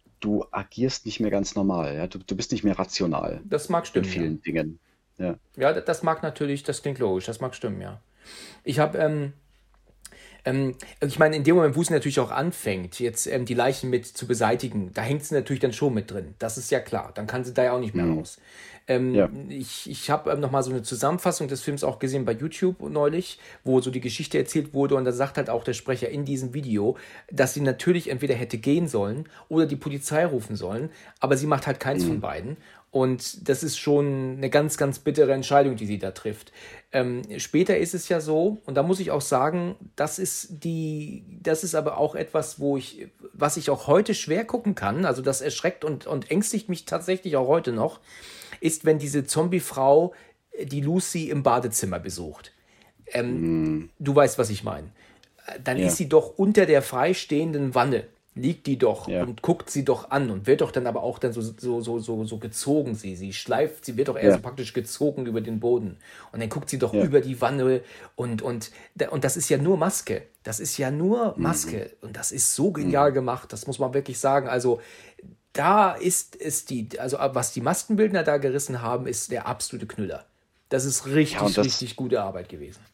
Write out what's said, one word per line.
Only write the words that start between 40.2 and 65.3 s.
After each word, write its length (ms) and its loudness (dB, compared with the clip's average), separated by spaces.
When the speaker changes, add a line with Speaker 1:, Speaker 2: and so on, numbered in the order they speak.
Speaker 2:
die, 600 -4
das 220 0
ist 140 -2
aber 220 0
auch 180 0
etwas, 420 -4
wo 180 0
ich, 300 -10
was 240 0
ich 140 -2
auch 160 0
heute 260 6
schwer 320 -2
gucken 300 -2
kann, 300 0
also 180 0
das 180 0
erschreckt 440 -2
und, 240 -4
und 240 -4
ängstigt 360 0
mich 160 -6
tatsächlich 520 -2
auch 100 4
heute 240 4
noch, 300 -2
ist, 240 -2
wenn 140 6
diese 260 -2
Zombie-Frau 880 4
die 160 -4
Lucy 500 -2
im 140 -2
Badezimmer 560 2
besucht. 520 -10
Ähm, 320 0
Speaker 1:
Mhm. 360 -2
Speaker 2:
du 160 2
weißt, 220 8
was 120 2
ich 140 -6
meine. 240 -8
Dann 160 0
Speaker 1:
Ja. 20 2
Speaker 2:
ist 140 2
sie 120 -2
doch 300 6
unter 280 6
der 160 6
freistehenden 920 0
Wanne. 320 2
Liegt 320 -2
die 100 0
doch 300 2
Speaker 1:
Ja. 100 -2
Speaker 2:
und 240 -4
guckt 280 0
sie 140 -2
doch 280 0
an 180 0
und 160 -6
wird 140 6
doch 100 2
dann 160 -2
aber 160 -2
auch 160 -4
dann 140 -2
so, 100 -6
so, 380 -4
so, 180 -4
so, 260 -4
so 140 -8
gezogen, 560 0
sie, 220 -10
sie 160 -10
schleift, 520 -2
sie 120 -8
wird 100 2
doch 100 -2
erst 200 8
Speaker 1:
Ja. 40 -6
Speaker 2:
praktisch 320 -8
gezogen 540 -2
über 140 -2